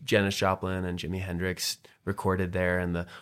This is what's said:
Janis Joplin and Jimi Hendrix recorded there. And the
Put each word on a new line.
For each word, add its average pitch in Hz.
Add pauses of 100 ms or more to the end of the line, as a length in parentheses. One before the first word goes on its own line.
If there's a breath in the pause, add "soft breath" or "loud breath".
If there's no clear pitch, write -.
Janis 98
Joplin 92
and 90
Jimi 90
Hendrix 92 (280 soft breath)
recorded 92
there. 90
And 90
the 85 (160 loud breath)